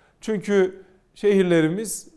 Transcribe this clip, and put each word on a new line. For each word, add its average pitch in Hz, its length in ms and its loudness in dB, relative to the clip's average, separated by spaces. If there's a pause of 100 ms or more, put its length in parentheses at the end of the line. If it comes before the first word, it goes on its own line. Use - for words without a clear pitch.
(200)
Çünkü 202 640 -2 (320)
şehirlerimiz 180 1040 0